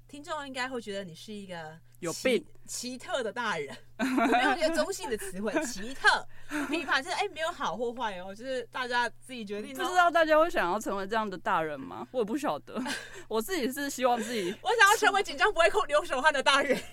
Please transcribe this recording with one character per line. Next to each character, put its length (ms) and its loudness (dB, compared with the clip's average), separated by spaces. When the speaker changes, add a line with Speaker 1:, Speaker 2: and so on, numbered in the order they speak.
Speaker 1:
听 140 -16
众 240 -6
应 60 -10
该 160 -4
会 140 -6
觉 120 -10
得 120 -6
你 100 -14
是 160 -16
一 160 -12
个 260 -10
奇-， 60 -20
Speaker 2:
有 140 -4
病。 320 0
Speaker 1:
奇 300 -10
特 260 -4
的 80 -4
大 260 -4
人。 180 -8
<laughs> 120 -20
我 280 2
没 160 4
有 140 2
一 20 -8
个 160 2
中 160 0
性 180 -8
的 80 -2
词 220 -8
汇， 200 -2
Speaker 2:
<laughs> 60 0
Speaker 1:
奇 280 -8
特。 340 2
不 180 -4
批 160 -2
判、 180 0
就 80 -8
是， 60 -2
哎， 140 0
没 100 -10
有 100 -2
好 280 -4
或 160 -4
坏 260 -6
哦， 160 -12
就 100 -14
是 180 -4
大 220 -6
家 240 0
自 220 -14
己 140 -10
决 160 -6
定 120 -10
哦。 40 -8
Speaker 2:
不 120 -2
知 60 -4
道 160 8
大 140 6
家 120 6
会 120 6
想 200 2
要 80 2
成 200 -2
为 100 -6
这 80 -2
样 140 0
的 80 -6
大 240 2
人 180 -4
吗？ 320 -10
我 80 -2
也 60 2
不 120 -2
晓 220 -2
得。 220 -8
<laughs> 260 -16
我 120 0
自 140 -4
己 160 0
是 180 -4
希 140 -2
望 180 4
自 120 -4
己 280 -2
Speaker 1:
我 160 0
想 120 10
要 80 8
成 160 4
为 100 2
紧 140 -6
张 160 4
不 60 2
会 100 6
扣-， 160 2
流 180 2
手 180 -2
汗 120 4
的 100 0
大 180 6
人。 160 2